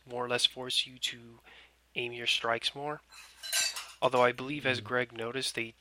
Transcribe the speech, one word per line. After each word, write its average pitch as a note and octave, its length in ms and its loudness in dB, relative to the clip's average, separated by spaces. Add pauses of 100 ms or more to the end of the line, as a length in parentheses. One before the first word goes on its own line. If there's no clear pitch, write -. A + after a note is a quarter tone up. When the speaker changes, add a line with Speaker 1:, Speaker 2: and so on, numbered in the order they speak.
Speaker 1:
more B2 200 -4
or B2 40 -4
less A#2+ 160 4
force B2+ 420 -2
you B2+ 120 -20
to A#2 420 -8 (540)
aim A#2+ 180 -2
your A#2+ 140 -4
strikes - 480 0
more. D3 260 -6 (1000)
Although B2+ 220 6
I B2 100 8
believe, C3+ 320 -6
as B2+ 140 2
Speaker 2:
Hmm. - 20 -4
Speaker 1:
Greg A#2+ 300 0
noticed, A#2 440 -4
they, A2+ 260 -6